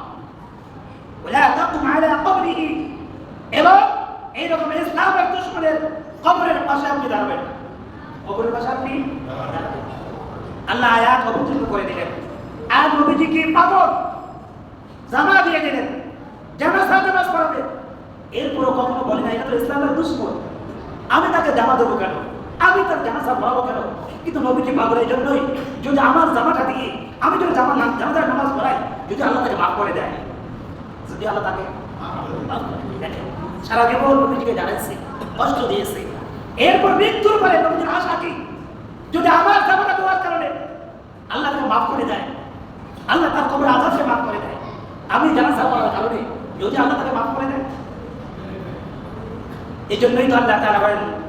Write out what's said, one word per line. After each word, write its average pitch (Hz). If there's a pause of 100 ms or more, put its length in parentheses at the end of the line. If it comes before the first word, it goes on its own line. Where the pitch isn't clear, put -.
(1300)
ولا 277 (140)
تقم 330 (100)
على 311 (160)
قبره، 359 (1000)
এবং 359 (600)
এইরকম 320 (140)
ইসলামের 370
দুশমনের 320 (480)
কবরের 339
পাশে 285
আপনি 277
দাঁড়াবেন 208
না। - (720)
কবরের 226
পাশে 233
আপনি 262 (360)
দাঁড়াবেন - (260)
না। - (600)
আল্লাহ 233
আয়াত 233
অবতীর্ণ -
করে 202
দিলেন। - (640)
আর 294 (100)
নবীজিকে 311
পাগল, 359 (1160)
জামা 330
দিয়ে 330
দিলেন, 277 (720)
জানাজা 381
নামাজ 370
পড়াবে। 320 (680)
এরপরও 269
কখনো 247
বলে 214
না, 220
"এটা 226
তো 240
ইসলামের 285
দুশ্মন, - (680)
আমি 349
তাকে 311
জামা 233
দেবো 233
কেন, 190 (500)
আমি 370
তার 277
জানাজা 269
পড়াবো 247
কেন?" - (480)
কিন্তু 330
নবীজি 254
পাগল 226
এই 233
জন্যই, 262 (440)
যদি 277
আমার 285
জামাটা 240
দিয়ে - (300)
আমি -
যদি -
জামা 262
না-, -
জানাজার 285
নামাজ 269
পড়াই, - (360)
যদি 277
আল্লাহ 247
তাকে -
মাফ -
করে 202
দেয়, - (960)
যদি -
আল্লাহ 208
তাকে 190 (840)
মাফ -
করে -
দেয়। - (520)
সারা 233
জীবন 262
নবীজিকে 240
জ্বালাইছে, 185 (420)
কষ্ট -
দিয়েছে। - (500)
এরপর 370
মৃত্যুর 415
পরে 740
নবীজির -
আশা 719
কি? - (680)
যদি 339
আমার 381
জামাটা 381
দেওয়ার 381
কারণে 370 (800)
আল্লাহ 285
তাকে -
মাফ -
করে 254
দেয়, 214 (840)
আল্লাহ 330
তার 294 (100)
কবরের 277
আযাবকে 294
মাফ 269
করে 214
দেয়, - (540)
আমি 302
জানাজা -
পড়ার -
কারণে 233 (440)
যদি 233
আল্লাহ 277
তাকে 262
মাফ -
করে 269
দেয়। 269 (2250)
এই 208
জন্যই 247
তো 240
আল্লাহ 220
তাআলা 208
বলেন, 208 (320)